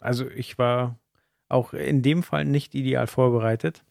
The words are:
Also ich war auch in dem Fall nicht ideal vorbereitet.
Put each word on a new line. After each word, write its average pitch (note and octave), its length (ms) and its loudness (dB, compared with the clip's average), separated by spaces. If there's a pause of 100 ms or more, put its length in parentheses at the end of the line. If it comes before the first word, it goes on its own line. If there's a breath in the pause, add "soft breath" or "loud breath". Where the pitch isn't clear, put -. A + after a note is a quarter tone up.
Also B2+ 300 -4
ich - 260 -10
war B2 400 0 (540)
auch B2+ 240 0
in C#3 260 0
dem D3+ 220 2
Fall D3 240 -2
nicht C#3+ 280 -2
ideal C3 320 0
vorbereitet. A#2+ 840 0